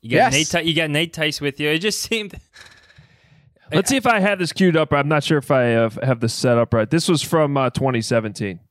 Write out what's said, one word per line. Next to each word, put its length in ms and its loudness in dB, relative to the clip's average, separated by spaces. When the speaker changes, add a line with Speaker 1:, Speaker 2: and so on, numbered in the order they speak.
Speaker 1:
You 180 -12
got 140 4
Speaker 2:
Yes. 200 0
Speaker 1:
Nate 100 0
Ti-, 60 -2
you 80 0
got 140 0
Nate 220 -2
Tice 280 -4
with 180 -4
you. 120 -2
It 80 0
just 240 -4
seemed 320 -8
Speaker 3:
Let's 160 2
see 80 0
if 100 0
I 140 4
have 180 2
this 140 -4
queued 240 2
up. 160 2
I'm 160 2
not 160 0
sure 140 0
if 120 -6
I 120 4
have, 400 2
have 180 0
this 140 -2
set 240 2
up 160 0
right. 140 0
This 200 0
was 140 2
from, 340 0
uh, 140 0
twenty 300 -2
seventeen. 600 -4